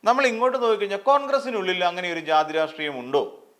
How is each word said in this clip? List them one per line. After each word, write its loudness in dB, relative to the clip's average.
നമ്മൾ 4
ഇങ്ങോട്ട് 0
നോക്കിക്കഴിഞ്ഞാൽ 0
കോൺഗ്രസിനുള്ളിൽ 0
അങ്ങനെ -2
ഒരു -4
ജാതി 0
രാഷ്ട്രീയമുണ്ടോ? -2